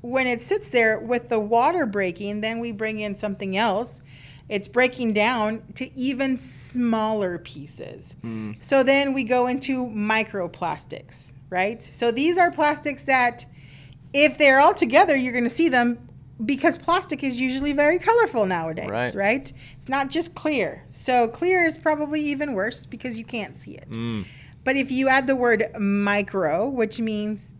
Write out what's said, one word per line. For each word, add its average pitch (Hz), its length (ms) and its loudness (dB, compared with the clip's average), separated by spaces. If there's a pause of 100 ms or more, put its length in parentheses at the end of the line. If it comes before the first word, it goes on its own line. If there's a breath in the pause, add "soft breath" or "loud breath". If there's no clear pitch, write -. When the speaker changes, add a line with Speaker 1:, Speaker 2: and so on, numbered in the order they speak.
Speaker 1:
when 254 260 0
it 240 160 -2
sits - 260 -2
there 220 300 2
with 240 300 -4
the 226 100 2
water 247 480 2
breaking, 202 540 -4
then 226 180 -4
we 233 120 -6
bring 214 280 -6
in 202 180 -6
something 196 400 -4
else. 220 440 0 (480 loud breath)
It's 208 180 -4
breaking 247 460 0
down 214 500 0 (120)
to 254 220 -10
even 262 400 -2
smaller 220 1000 -2
pieces. - 800 -14
Speaker 2:
Hmm. 220 380 -8
Speaker 1:
So 269 240 2
then 277 300 4
we 269 100 -2
go 247 240 2
into 254 400 -2
microplastics, 208 1500 -6 (160)
right? 202 320 -2
So - 300 -2
these 302 260 0
are 349 140 4
plastics 294 520 -2
that, 247 420 0 (680 loud breath)
if 294 240 6
they're 277 220 8
all 330 140 8
together, 311 420 6
you're 254 180 0
gonna 247 160 2
see 330 200 2
them 240 380 2 (360)
because 277 340 2
plastic 349 460 -2
is 247 160 -2
usually 269 320 -2
very 294 280 4
colorful 440 480 4
nowadays, 170 420 -4
Speaker 2:
Right. 233 240 -2
Speaker 1:
right? 208 400 -2 (240 loud breath)
It's - 100 -16
not 269 220 -2
just 339 240 -4
clear. 240 580 -4
So 247 360 2
clear 349 360 0
is 330 140 0
probably 302 440 -2
even 285 320 -4
worse 196 340 -4
because 233 320 -10
you 226 60 -12
can't 214 300 -8
see - 200 -14
it. - 160 -20
Speaker 2:
Mm. 113 340 -6 (380 loud breath)
Speaker 1:
But 269 120 0
if 269 160 0
you 262 160 0
add 262 200 4
the 269 80 2
word 233 320 2 (120)
micro, 202 880 0
which 240 320 -2
means 214 600 -6